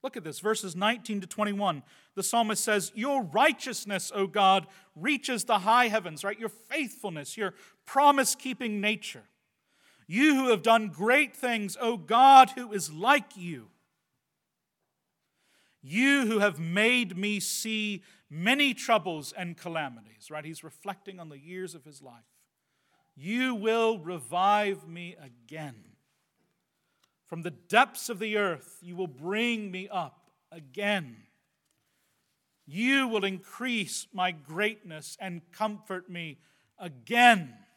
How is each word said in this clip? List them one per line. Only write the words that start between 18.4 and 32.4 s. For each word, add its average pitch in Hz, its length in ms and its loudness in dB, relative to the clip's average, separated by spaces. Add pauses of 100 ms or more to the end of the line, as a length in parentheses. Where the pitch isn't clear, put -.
troubles 170 600 -2
and 175 240 -10
calamities," 123 720 -10
right? 151 140 -12
He's 160 180 -14
reflecting 190 560 -14
on 165 100 -16
the 139 100 -20
years 175 360 -14
of 143 100 -20
his 147 160 -20
life. 120 220 -20 (920)
"You 240 380 -4
will 226 460 0
revive 180 880 -2
me 175 320 -14
again." 120 720 -18 (1400)
From 165 120 -12
the 170 80 -8
depths - 580 0
of 214 100 -8
the 214 160 -4
earth, 185 460 -4
you 175 120 -16
will 180 140 -6
bring 202 640 -4
me 185 160 -12
up 170 440 -10 (200)
again. 165 640 -6 (1500)